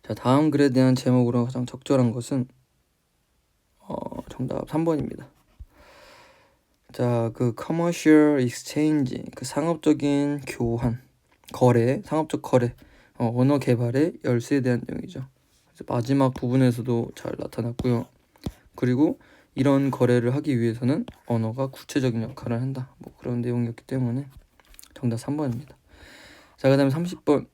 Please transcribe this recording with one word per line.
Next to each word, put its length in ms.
자, 120
다음 360
글에 200
대한 240
제목으로 500
가장 220
적절한 460
것은, 340
어, 500
정답 400
삼 140
번입니다. 440
자, 380
그 200
커머셜 840
익스체인지, 920
그 100
상업적인 1000
교환, 520
거래, 540
상업적 340
거래, 340
어, 180
언어 220
개발의 680
열쇠에 380
대한 240
내용이죠. 360
그래서 200
마지막 460
부분에서도 800
잘 240
나타났고요. 680
그리고 440
이런 360
거래를 460
하기 220
위해서는 460
언어가 400
구체적인 560
역할을 400
한다. 340
뭐, 220
그런 240
내용이었기 420
때문에 420
정답 240
삼 180
번입니다. 400
자, 140
그다음에 180
삼십 380
번 280